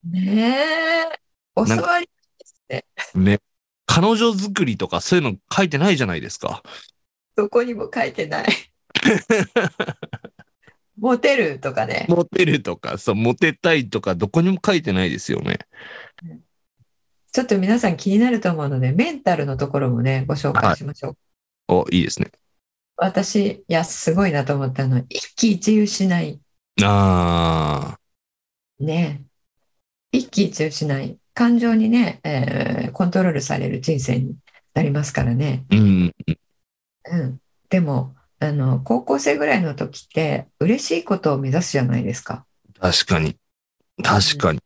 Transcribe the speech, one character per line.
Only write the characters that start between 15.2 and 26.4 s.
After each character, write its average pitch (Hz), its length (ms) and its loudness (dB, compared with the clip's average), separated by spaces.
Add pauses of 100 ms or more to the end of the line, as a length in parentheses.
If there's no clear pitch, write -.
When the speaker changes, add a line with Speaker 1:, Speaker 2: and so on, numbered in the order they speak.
Speaker 2:
よ 50 100 -2
ね。 50 180 -4 (640)
Speaker 1:
う 160 80 -16
ん。 - 100 -20 (920)
ち 254 80 0
ょ 254 40 -2
っ - 20 -6
と 202 120 0
皆 202 200 2
さ 220 120 0
ん 160 80 -4
気 - 100 -2
に 196 100 4
な 247 120 4
る 220 100 0
と 180 100 -2
思 156 140 -4
う 139 60 -2
の 131 100 -2
で、 127 120 2
メ 262 180 2
ン 285 120 -10
タ 180 140 2
ル 147 80 -2
の 135 140 -4
と 139 100 -4
こ 139 120 -2
ろ 131 100 0
も 117 100 0
ね、 135 260 0
ご 156 100 -4
紹 143 160 -2
介 98 220 2
し - 100 -8
ま 143 100 -8
し - 100 -14
ょ 151 120 -10 (520)
う。 90 60 4
Speaker 2:
は 90 60 4
い。 - 60 -2
お、 - 40 -10
い 90 100 4
い - 40 2
で - 60 -4
す - 120 -6
ね。 - 80 -6 (680)
Speaker 1:
私、 190 500 0
い 202 220 -6
や、 165 160 0
す - 300 -2
ご 196 120 2
い 165 60 0
な 139 140 0
と 143 80 0
思 135 140 -2
っ 131 40 -6
た 135 160 -2
の 131 80 2
は、 123 140 2
一 - 240 -12
喜 226 180 2
一 214 220 2
憂 208 120 4
し 196 220 0
な 175 140 0
い。 147 180 -8 (420)